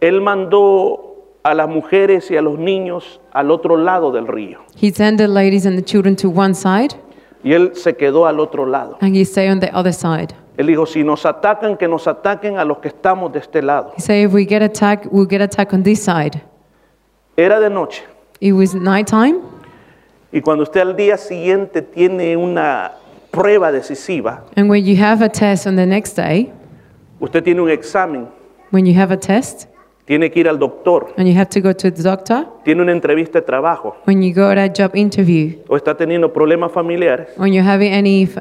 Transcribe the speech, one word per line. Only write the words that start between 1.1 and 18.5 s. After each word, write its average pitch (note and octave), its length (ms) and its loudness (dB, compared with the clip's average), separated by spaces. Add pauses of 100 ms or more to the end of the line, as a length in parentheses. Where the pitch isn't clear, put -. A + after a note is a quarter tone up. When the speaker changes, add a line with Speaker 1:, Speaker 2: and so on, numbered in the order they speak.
Speaker 1:
a D3+ 100 2
las D#3 140 0
mujeres F3+ 640 0
y D#3+ 60 2
a D3+ 40 0
los D3+ 160 -2
niños F3+ 600 -6 (140)
al C#3+ 180 0
otro E3 260 2
lado E3+ 340 0
del A#2 160 -4
río. A2 320 -10 (220)
Speaker 2:
he G#3 100 2
sent G#3+ 260 2
the G#3 100 4
ladies G3 380 2
and F#3 120 0
the F#3 60 -2
children G3 320 2
to F#3+ 140 0
one F#3+ 240 2
side, G3 420 0 (480)
Speaker 1:
Y C3+ 100 2
él F3 220 2
se E3 200 -2
quedó D3 320 2
al D3+ 120 -2
otro D3+ 260 -4
lado. C3 360 -6
Speaker 2:
and G3 140 2
he F#3+ 100 4
stayed F#3+ 260 0
on F#3+ 80 0
the F#3 160 -2
other F3+ 180 0
side. E3 400 -4 (240)
Speaker 1:
Él C#3+ 100 0
dijo, D#3+ 200 2
"Si D#3 160 -2
nos D3+ 220 -2
atacan, G#3 520 -2
que F3+ 100 -2
nos E3 200 -4
ataquen G3+ 500 -4
a D#3+ 80 -2
los D3 140 -4
que - 80 -10
estamos F#3 440 -2
de D3 80 -6
este D3+ 220 -4
lado." C#3+ 360 -2
Speaker 2:
He F3+ 40 -8
said, G#3 240 2
"If F#3+ 80 0
we G3+ 120 4
get G#3+ 180 0
attacked, G#3 480 0
we'll G3 180 2
get G3 120 0
attacked G3 320 -2
on F#3 100 2
this G#3 200 0
side." D#3 380 -2 (960)
Speaker 1:
Era G3 240 4
de G#3+ 100 2
noche. F#3+ 340 -6 (360)
Speaker 2:
It G3 140 2